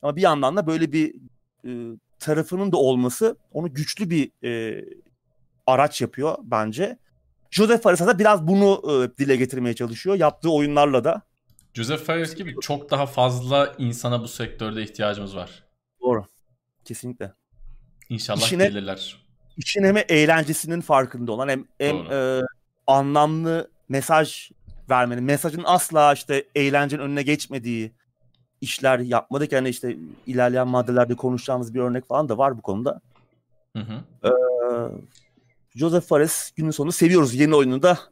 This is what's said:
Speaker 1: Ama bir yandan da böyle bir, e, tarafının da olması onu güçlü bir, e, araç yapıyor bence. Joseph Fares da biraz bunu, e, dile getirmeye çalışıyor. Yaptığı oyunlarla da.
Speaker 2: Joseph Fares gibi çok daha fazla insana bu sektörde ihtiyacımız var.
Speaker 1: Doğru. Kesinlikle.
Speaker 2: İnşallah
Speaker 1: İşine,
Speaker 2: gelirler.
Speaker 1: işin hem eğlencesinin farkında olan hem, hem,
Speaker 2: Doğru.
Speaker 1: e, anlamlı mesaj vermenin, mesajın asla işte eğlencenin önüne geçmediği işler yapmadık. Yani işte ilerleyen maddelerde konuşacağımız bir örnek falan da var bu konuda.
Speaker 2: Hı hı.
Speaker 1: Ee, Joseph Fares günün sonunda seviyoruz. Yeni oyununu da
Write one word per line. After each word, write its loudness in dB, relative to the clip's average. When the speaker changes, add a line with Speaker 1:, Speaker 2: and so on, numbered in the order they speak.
Speaker 1:
Ama -4
bir -4
yandan 2
da -2
böyle -2
bir, 0
e, -12
tarafının -2
da 2
olması 2
onu -6
güçlü -6
bir, 0
e, -6
araç 2
yapıyor -4
bence. -4
Joseph 2
Fares 4
da 2
biraz 4
bunu, 4
e, 0
dile 2
getirmeye -2
çalışıyor. -4
Yaptığı 0
oyunlarla 2
da. -2
Speaker 2:
Joseph -6
Fares -4
gibi -12
çok -8
daha 0
fazla 0
insana -4
bu -10
sektörde -8
ihtiyacımız -6
var. -14
Speaker 1:
Doğru. -2
Kesinlikle. -14
Speaker 2:
İnşallah -6
Speaker 1:
İşine, 2
Speaker 2:
gelirler. -10
Speaker 1:
işin -2
hem 4
eğlencesinin 2
farkında 0
olan -4
hem, -2
hem, 0
Speaker 2:
Doğru. -8
Speaker 1:
e, 0
anlamlı 2
mesaj 0
vermenin, 2
mesajın -2
asla 4
işte -2
eğlencenin 0
önüne -4
geçmediği -4
işler 2
yapmadık. -2
Yani 0
işte -6
ilerleyen 2
maddelerde 2
konuşacağımız -4
bir -2
örnek -4
falan 0
da -2
var 0
bu -18
konuda. -6
Speaker 2:
Hı -8
hı. -12
Speaker 1:
Ee, 2
Joseph 0
Fares 0
günün -2
sonunda -4
seviyoruz. 4
Yeni 4
oyununu 4
da 6